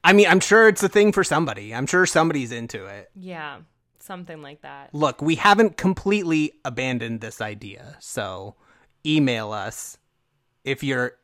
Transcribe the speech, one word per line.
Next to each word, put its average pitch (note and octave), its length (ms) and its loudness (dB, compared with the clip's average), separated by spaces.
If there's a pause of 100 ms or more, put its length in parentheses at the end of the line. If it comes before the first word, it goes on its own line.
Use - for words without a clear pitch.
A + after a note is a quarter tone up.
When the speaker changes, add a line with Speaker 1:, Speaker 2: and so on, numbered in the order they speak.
Speaker 1:
I F3+ 100 6
mean, G3+ 140 8
I'm F3 120 4
sure A3 280 6
it's G3+ 160 4
a F#3 60 0
thing G#3 220 4
for F#3+ 120 0
somebody. A2+ 500 -4
I'm C3 140 -6
sure F3+ 180 2
somebody's D#3 460 0
into A#2 340 -12
it. G2 300 -18
Speaker 2:
Yeah, E3+ 420 -16 (420)
something F3 420 -18
like D3 200 -20
that. C#3 320 -20
Speaker 1:
Look, D3 280 -2
we D3+ 140 0
haven't G#3 420 4
completely F3+ 760 -2 (100)
abandoned A#2+ 580 -6
this A2 200 -14
idea, G#2 580 -14
so F#2+ 560 -10 (500)
email B2+ 460 0
us G#2+ 460 -10 (680)
if C3 200 -6
you're B2+ 300 -2 (100)